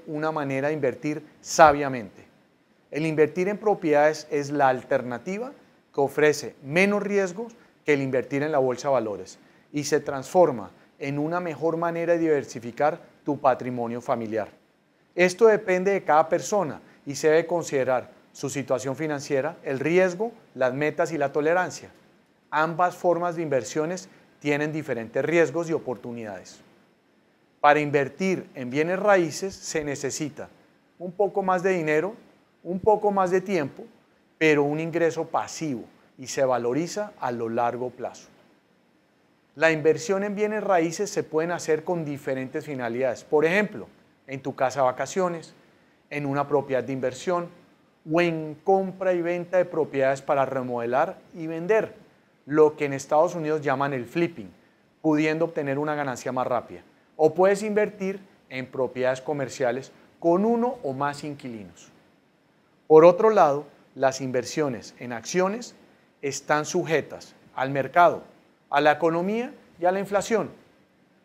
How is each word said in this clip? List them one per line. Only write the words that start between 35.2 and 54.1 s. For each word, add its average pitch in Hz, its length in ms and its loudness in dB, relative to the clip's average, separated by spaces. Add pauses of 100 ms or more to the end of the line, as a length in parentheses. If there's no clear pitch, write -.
pasivo 127 580 -4 (340)
y 131 80 -16
se 139 180 0
valoriza 135 760 -2
a 131 100 -4
lo 117 180 -4
largo 120 420 -2
plazo. 120 380 -14 (1300)
La 156 160 6
inversión 160 540 2
en 208 100 -4
bienes 214 280 -2
raíces 185 460 0
se 160 140 -4
pueden 160 300 -2
hacer 156 320 -2
con 170 200 -4
diferentes 135 600 -6
finalidades. 123 580 -4
Por 151 220 2
ejemplo, 165 420 0 (400)
en 135 140 -12
tu 139 140 -8
casa 131 260 0
de 131 60 4
vacaciones, 160 680 -2 (560)
en 147 160 -4
una 143 220 -2
propiedad 139 340 0
de 135 100 -6
inversión 135 560 -4 (640)
o 160 100 2
en 160 440 -2
compra 190 500 2
y 175 80 0
venta 175 340 -2
de 180 80 6
propiedades 139 560 0
para 139 240 2
remodelar 127 760 -2 (160)
y 165 120 -8
vender, 175 480 0 (520)
lo 151 300 6
que 151 80 -2
en 139 80 -2
Estados 156 420 2
Unidos 156 280 -2
llaman 139 320 0
el 123 100 -6
flipping, 143 460 -4 (500)